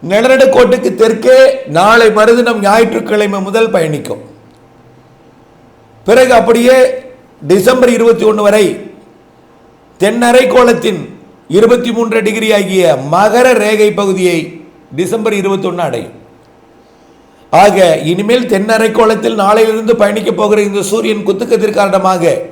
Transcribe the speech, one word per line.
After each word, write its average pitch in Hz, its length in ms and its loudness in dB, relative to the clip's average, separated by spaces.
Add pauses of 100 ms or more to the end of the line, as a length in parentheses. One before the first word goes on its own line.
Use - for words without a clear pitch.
(100)
நிலநடுக்கோட்டுக்கு 247 800 2 (100)
தெற்கே 226 360 2 (400)
நாளை 220 300 4 (100)
மறுதினம் 233 480 2
ஞாயிற்றுக்கிழமை 208 800 -2
முதல் 220 280 -2
பயணிக்கும். 156 460 -4 (1900)
பிறகு 254 320 4
அப்படியே 233 360 2 (760)
டிசம்பர் 247 440 2
இருபத்தி 226 360 0
ஒன்று 208 160 -2
வரை 208 200 2 (1300)
தென்னரைக்கோளத்தின் 240 1000 2 (580)
இருபத்தி 233 380 2
மூன்று 226 300 -2
டிகிரி 220 320 -4
ஆகிய 185 240 0 (320)
மகர 214 320 2 (160)
ரேகை 214 260 0 (120)
பகுதியை 185 360 -2 (640)
டிசம்பர் 214 420 -4
இருபத்தொன்னு 185 460 -4
அடையும். 120 280 -10 (1500)
ஆக, 190 260 4 (240)
இனிமேல் 220 400 -2
தென்னரைக்கோளத்தில் 220 880 0
நாளையிலிருந்து 220 600 0
பயணிக்கப் 202 400 -2
போகிற 208 260 0
இந்த 202 220 -4
சூரியன் 214 400 -4
குத்துக்கதிர் 220 500 -2
காரணமாக 185 560 0 (160)